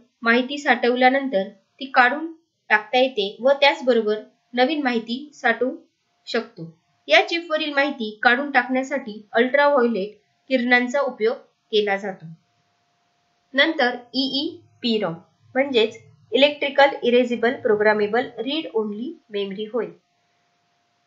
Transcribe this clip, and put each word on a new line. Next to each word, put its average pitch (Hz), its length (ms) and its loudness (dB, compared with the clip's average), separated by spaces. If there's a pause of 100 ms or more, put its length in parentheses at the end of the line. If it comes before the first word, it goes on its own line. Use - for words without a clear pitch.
(220)
माहिती 247 360 0
साठवल्यानंतर 254 920 2
ती - 360 -18
काढून 269 460 2 (380)
टाकता 214 280 0
येते 233 420 0
व 254 120 2
त्याचबरोबर 247 680 2 (340)
नवीन 269 300 2
माहिती 240 500 -4
साठवू 247 420 -2 (500)
शकतो. - 520 -8 (300)
या 339 200 4
चिपवरील 320 460 -4
माहिती 277 500 -4
काढून 262 280 2
टाकण्यासाठी 254 800 -4
ultraviolet 240 840 2 (320)
किरणांचा 247 520 0
उपयोग 226 340 -2 (360)
केला 208 260 0
जातो. 196 280 -10 (1300)
नंतर 277 400 2 (180)
ईईपीरॉम 240 1000 -4 (420)
म्हणजेच 254 420 0 (340)
electrical 277 580 4 (140)
erasable 233 500 2
programmable 214 840 0
read 294 360 -6
only 220 400 -6 (160)
memory 202 360 -6
होय. 214 200 -6 (1200)